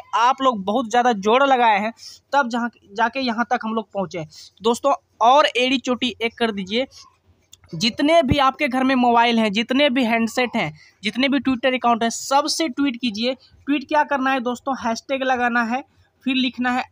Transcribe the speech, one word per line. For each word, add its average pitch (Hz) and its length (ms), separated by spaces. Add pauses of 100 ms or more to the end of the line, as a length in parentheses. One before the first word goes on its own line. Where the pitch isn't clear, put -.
(160)
आप 247 260
लोग 240 220
बहुत 214 260
ज़्यादा 240 220
जोर 220 340
लगाए 240 320
हैं, 214 140 (400)
तब 277 160
जहाँ, 233 220 (220)
जाके 233 280
यहाँ 240 300
तक 240 140
हम 220 100
लोग 226 180
पहुँचे 190 260
हैं। 156 100 (340)
दोस्तों 240 320 (280)
और 277 340
एड़ी 254 220
चोटी 247 440
एक 226 160
कर 226 140
दीजिए, 202 340 (880)
जितने 285 480
भी 285 160
आपके 269 300
घर 262 160
में 269 100
मोबाइल 240 440
हैं, 220 140
जितने 254 380
भी 247 140
हैंडसेट 226 520
हैं, 160 160 (300)
जितने 233 260
भी 277 120
Twitter 254 340
अकाउंट 233 280
हैं, 233 80
सबसे 294 580
ट्वीट 269 280
कीजिए। 233 380
ट्वीट - 540
क्या 302 160
करना 269 260
है 269 100
दोस्तों, 247 380
हैशटैग 233 440
लगाना 247 420
है, 240 180 (440)
फिर 262 80
लिखना 254 360
है 247 220